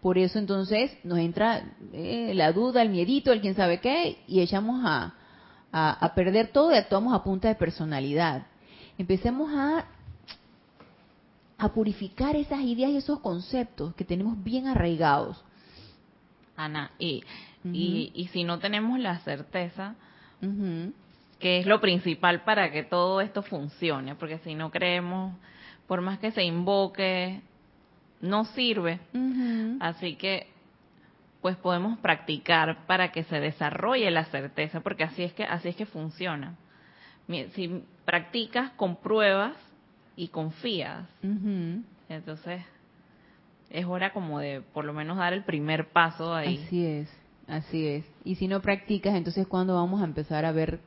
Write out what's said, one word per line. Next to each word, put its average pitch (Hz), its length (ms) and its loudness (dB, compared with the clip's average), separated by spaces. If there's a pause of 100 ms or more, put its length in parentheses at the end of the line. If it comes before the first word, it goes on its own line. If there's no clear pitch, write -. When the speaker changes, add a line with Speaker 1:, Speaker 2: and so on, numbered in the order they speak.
Speaker 1:
Por 185 160 2
eso 185 220 2
entonces 202 640 0
nos 175 160 0
entra, 185 560 0 (180)
eh, 208 420 -4
la 165 180 6
duda, 233 300 4
el 220 80 4
miedito, 214 420 4
el 220 80 4
quién 196 160 0
sabe 175 240 4
qué, 311 380 0 (100)
y 185 120 4
echamos 208 440 2
a, 143 300 0 (580)
a, 156 180 4 (160)
a - 80 0
perder 190 380 4
todo 311 200 6
y 277 40 8
actuamos 208 380 2
a 185 100 0
punta 190 240 0
de 220 80 2
personalidad. 156 920 0 (500)
Empecemos 233 560 0
a, 294 340 2 (1700)
a 214 140 2
purificar 220 640 0
esas 285 240 -2
ideas 254 320 0
y 285 60 2
esos 277 220 -2
conceptos 180 760 -4
que 185 100 -6
tenemos 196 400 -2
bien 254 240 -2
arraigados. 165 760 4 (1120)
Speaker 2:
Ana, 151 420 -6
y, 160 260 -4 (400)
Speaker 1:
Ujú. 180 100 -4
Speaker 2:
y, 180 400 0
y 180 140 -6
si 175 160 -2
no 170 160 -2
tenemos 214 400 0
la 180 200 -2
certeza, 180 760 -6 (460)
Speaker 1:
Ujú. 190 500 -2 (480)
Speaker 2:
que 180 180 4
es 180 80 0
lo 208 140 6
principal 175 640 2
para 202 260 2
que 147 140 -4
todo 180 360 2
esto 202 220 -4
funcione, 147 720 -4
porque 160 240 -8
si 160 160 -10
no 156 160 -6
creemos, 180 640 -2 (540)
por 185 120 0
más 190 200 -4
que 214 100 -2
se 208 140 0
invoque, 185 960 0 (800)
no 202 260 0
sirve. 202 520 0 (160)
Speaker 1:
Ujú. 247 640 0
Speaker 2:
Así 170 380 -4
que, 190 320 -4 (920)
pues 185 160 0
podemos 185 440 0
practicar 160 880 2
para 185 240 2
que 170 100 -4
se 156 160 -4
desarrolle 160 720 0
la 160 140 2
certeza, 151 560 -6
porque 185 240 -2
así 160 180 -6
es 175 120 -4
que, 214 100 -6
así 170 240 -4
es 180 80 -6
que 214 100 -6
funciona. 160 680 -8 (720)
Mi-, 147 260 -6
si 180 300 -6 (200)
practicas, 226 680 -2
compruebas 208 840 2 (600)
y 170 120 -8
confías. 165 800 -6 (160)
Speaker 1:
Ujú. 196 600 -2 (240)
Speaker 2:
Entonces, 160 540 -10 (1080)
es 175 160 -4
hora 180 260 -2
como 156 280 -4
de, 139 220 -6 (100)
por 151 120 -4
lo 147 80 -6
menos, 156 260 -4
dar 175 140 2
el 196 120 -4
primer 156 480 -2
paso 165 420 2
ahí. 160 320 -2
Speaker 1:
Así 175 180 0
es, 151 240 -2 (380)
así 156 400 -4
es. 147 180 -4 (200)
Y 185 100 -2
si 190 140 -2
no 190 120 0
practicas, 196 540 0
entonces, 175 320 0
¿cuándo 185 300 0
vamos 180 240 0
a 196 40 2
empezar 151 400 -2
a 165 80 0
ver 160 340 0